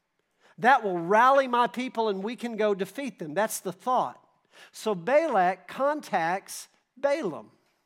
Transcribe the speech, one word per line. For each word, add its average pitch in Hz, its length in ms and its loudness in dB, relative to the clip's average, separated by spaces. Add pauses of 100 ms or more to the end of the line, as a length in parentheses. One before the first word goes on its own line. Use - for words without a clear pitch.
(580)
That 233 260 4
will 185 140 -2
rally 247 500 4
my 240 180 2
people, 233 420 -4
and 190 140 -4
we 226 140 -6
can 233 200 -10
go 214 180 2
defeat 202 440 -8
them." 151 140 -10
That's 208 280 -2
the 185 120 -8
thought. 185 500 -4 (480)
So - 240 -4
Balak 190 720 0
contacts 202 1000 -4 (280)
Balaam. 262 540 -4 (360)